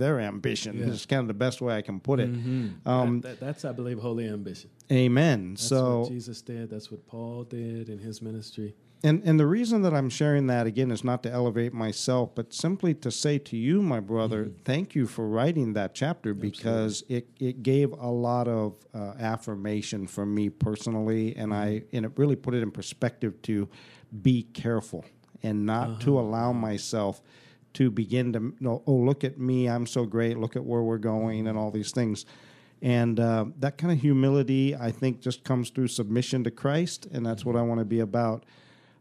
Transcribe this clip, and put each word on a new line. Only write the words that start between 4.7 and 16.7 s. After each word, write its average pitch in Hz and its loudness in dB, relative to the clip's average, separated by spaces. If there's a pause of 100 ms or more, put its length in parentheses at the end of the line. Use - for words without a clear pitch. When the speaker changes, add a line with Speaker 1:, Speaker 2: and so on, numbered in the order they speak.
Speaker 1:
Amen. 127 4
Speaker 2:
That's 101 -8
Speaker 1:
So 127 2
Speaker 2:
what 120 -2
Jesus 120 -10
did. 117 -10
That's 107 -12
what - -16
Paul 117 -10
did 113 -8
in 104 -10
his 107 -12
ministry. 110 -10 (280)
Speaker 1:
And, 156 6
and 160 8
the 147 8
reason 220 4
that 180 4
I'm 135 2
sharing 143 4
that, 120 2
again, 123 2
is 107 -2
not 123 0
to 117 -4
elevate 120 0
myself, 117 0
but - -6
simply 180 0
to 131 -4
say 147 0
to 135 -8
you, 139 2
my 151 2
brother, 110 0
Speaker 2:
Mm-hmm. 101 -12
Speaker 1:
thank 156 -2
you 131 2
for 110 -4
writing 120 2
that 101 -2
chapter 135 -2
Speaker 2:
Absolutely. 101 -4
Speaker 1:
because 110 -2